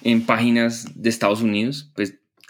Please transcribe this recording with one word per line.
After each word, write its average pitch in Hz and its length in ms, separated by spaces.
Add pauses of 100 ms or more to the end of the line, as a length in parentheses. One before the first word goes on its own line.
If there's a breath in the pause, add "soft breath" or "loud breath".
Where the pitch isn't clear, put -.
en 117 180
páginas 117 800
de 113 80
Estados 110 320
Unidos. 113 540
Pues 101 240 (300)